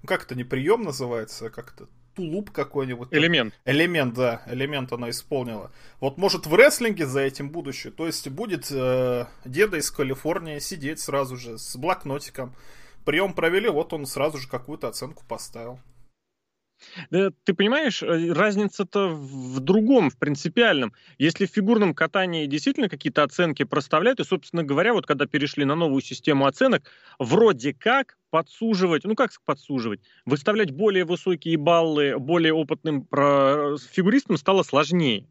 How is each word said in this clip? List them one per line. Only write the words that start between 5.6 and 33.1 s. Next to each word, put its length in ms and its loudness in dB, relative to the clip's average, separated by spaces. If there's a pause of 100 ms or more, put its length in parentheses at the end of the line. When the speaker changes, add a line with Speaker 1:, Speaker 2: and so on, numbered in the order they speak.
Speaker 1:
Вот 180 -4
может 300 0
в 80 2
рестлинге 500 4
за 140 -2
этим 320 -4
будущее, 420 -10
то 140 -6
есть 220 -6
будет, 420 -6
э, 560 0 (180)
деда 320 0
из 140 -4
Калифорнии 640 -4
сидеть 420 -8
сразу 380 -4
же 220 -14
с 160 -12
блокнотиком, 800 -6 (500)
прием 300 0
провели, 340 2
вот 240 -2
он 140 -8
сразу 320 -2
же 100 -12
какую-то 380 -8
оценку 400 -10
поставил. 520 -12 (1300)
Speaker 2:
Да, 200 2 (120)
ты 100 0
понимаешь, 500 0
э, 300 0
разница-то 760 0
в 500 -8
другом, 500 4
в 80 -6
принципиальном. 760 2 (240)
Если 280 2
в 60 -8
фигурном 420 2
катании 520 0
действительно 440 0
какие-то 340 0
оценки 400 0
проставляют, 560 0
и, 40 -2
собственно 400 -4
говоря, 300 2
вот 120 0
когда 200 0
перешли 400 -2
на 100 2
новую 260 0
систему 440 0
оценок, 380 2 (360)
вроде 540 4
как 440 -2 (120)
подсуживать, 720 0
ну 120 -2
как 180 0
с-, 100 -20
подсуживать, 580 -4 (240)
выставлять 460 0
более 340 2
высокие 520 -2
баллы 640 2
более 340 2
опытным 520 -2
про-, 720 2 (140)